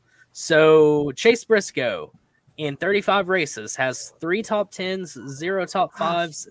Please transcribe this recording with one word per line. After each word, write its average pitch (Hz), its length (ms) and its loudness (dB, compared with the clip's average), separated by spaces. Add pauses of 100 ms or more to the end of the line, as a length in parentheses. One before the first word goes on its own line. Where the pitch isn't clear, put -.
(340)
So 151 800 4
Chase 233 320 2
Briscoe, 123 680 -2 (460)
in 147 180 -6
thirty-five 196 520 0
races, 151 480 -2
has 131 340 -4 (100)
three 175 220 -2
top 208 300 -4
tens, 185 440 -8 (140)
zero 175 380 -4
top 180 280 -2
fives, 170 540 -4